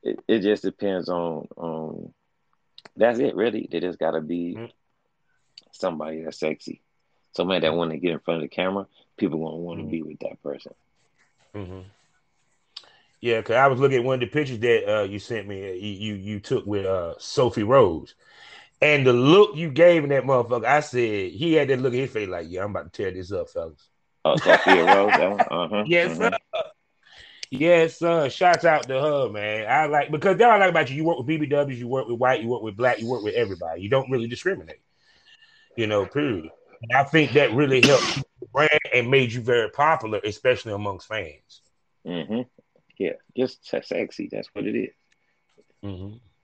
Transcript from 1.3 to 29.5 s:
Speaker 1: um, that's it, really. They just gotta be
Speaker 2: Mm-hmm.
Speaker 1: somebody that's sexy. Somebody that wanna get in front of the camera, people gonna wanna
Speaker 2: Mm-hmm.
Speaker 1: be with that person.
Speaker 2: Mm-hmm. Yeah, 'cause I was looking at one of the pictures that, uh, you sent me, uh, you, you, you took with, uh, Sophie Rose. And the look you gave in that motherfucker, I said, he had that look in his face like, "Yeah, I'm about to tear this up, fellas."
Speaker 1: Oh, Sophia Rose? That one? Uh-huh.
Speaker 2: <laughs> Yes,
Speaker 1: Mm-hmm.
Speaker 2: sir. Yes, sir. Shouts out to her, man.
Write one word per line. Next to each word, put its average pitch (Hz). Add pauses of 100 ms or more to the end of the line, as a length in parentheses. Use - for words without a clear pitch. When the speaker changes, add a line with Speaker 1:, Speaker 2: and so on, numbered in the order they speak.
Speaker 1:
um, 80 (840)
that's 113
it, 131
really. 107
They 82
just 87
gotta 80
be 87
Speaker 2:
Mm-hmm. 113 (1080)
Speaker 1:
somebody 80
that's 78
sexy. - (520)
Somebody 90
that 80
wanna 82
get 87
in 76
front 82
of 71
the -
camera, 95 (320)
people 87
gonna 78
wanna 85
Speaker 2:
Mm-hmm. 76
Speaker 1:
be 80
with 76
that -
person. 71 (840)
Speaker 2:
Mm-hmm. 95 (1400)
Yeah, 113
'cause 113
I 135
was 131
looking 135
at 120
one 131
of 127
the 120
pictures 131
that, 107
uh, -
you 101
sent 101
me, 98
uh, 95
you, 101
you, 104
you 101
took 107
with, 101
uh, 90
Sophie 120
Rose. 101 (680)
And 147
the 123
look 151
you 165
gave 165
in 139
that 135
motherfucker, 120
I 139
said, 107
he 160
had 143
that 135
look 131
in 123
his 135
face 104
like, 87
"Yeah, 90
I'm 104
about 85
to -
tear 95
this 90
up, 87
fellas." 82 (360)
Speaker 1:
Oh, -
Sophia -
Rose? 101
That 95
one? 101
Uh-huh. 90
Speaker 2:
<laughs> 147
Yes, 170
Speaker 1:
Mm-hmm. 165
Speaker 2:
sir. 226 (1200)
Yes, 165
sir. 170
Shouts 170
out 156
to 131
her, 143
man. 107